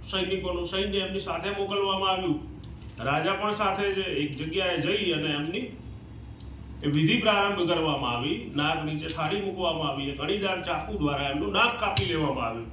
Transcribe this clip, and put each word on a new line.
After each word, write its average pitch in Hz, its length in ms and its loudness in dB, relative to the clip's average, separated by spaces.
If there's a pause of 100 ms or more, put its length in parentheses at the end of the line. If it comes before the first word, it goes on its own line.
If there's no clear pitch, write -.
(100)
સૈનિકોનું 180 560 0
સૈન્ય 196 320 0
એમની 190 220 -2
સાથે 180 300 -2
મોકલવામાં 196 600 0
આવ્યું. 185 300 2 (580)
રાજા 151 340 2
પણ 208 200 0
સાથે 202 420 2
છે. 190 80 0
એક 147 340 -2
જગ્યાએ 170 440 0
જઈ 190 320 2
અને 151 160 0
એમની 160 480 -4 (1040)
એ 147 60 0
વિધિ 160 320 4
પ્રારંભ 202 480 4
કરવામાં 147 480 2
આવી. 117 400 -4
નાક 151 280 0
નીચે 156 220 -4
થાળી 160 340 -2
મૂકવામાં 165 480 0
આવી, 139 200 -2
એક 139 120 -6
અણીદાર 190 420 0
ચાકુ 165 360 -4
દ્વારા 143 300 2
એમનું 156 240 0
નાક 233 280 4
કાપી 202 240 4
લેવામાં 139 420 2
આવ્યું. 113 260 -4